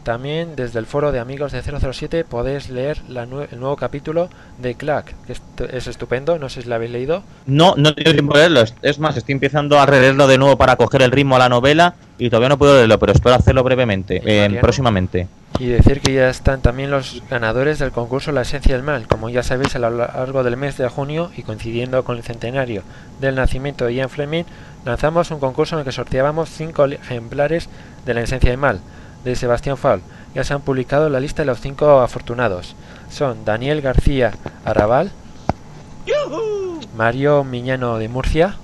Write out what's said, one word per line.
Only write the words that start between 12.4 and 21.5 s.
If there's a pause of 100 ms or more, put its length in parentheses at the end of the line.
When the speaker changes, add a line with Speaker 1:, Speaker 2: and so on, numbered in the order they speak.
Speaker 2:
no
puedo
leerlo,
pero
espero
hacerlo
brevemente,
Speaker 1:
¿Y
Speaker 2:
eh,
Speaker 1:
Mariano?
Speaker 2:
próximamente. (320)
Speaker 1:
Y
decir
que
ya
están
también
los
ganadores
del
concurso
La
Esencia
del
Mal.
Como
ya
sabéis,
a
lo
largo
del
mes
de
junio
y
coincidiendo